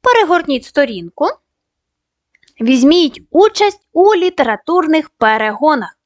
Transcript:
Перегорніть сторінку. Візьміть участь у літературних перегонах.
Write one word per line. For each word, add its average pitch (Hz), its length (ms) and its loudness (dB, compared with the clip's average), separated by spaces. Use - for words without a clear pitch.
Перегорніть 349 640 0
сторінку. 233 600 -4
Візьміть 269 720 0
участь 403 640 0
у 392 220 4
літературних 320 960 -2
перегонах. 220 960 -2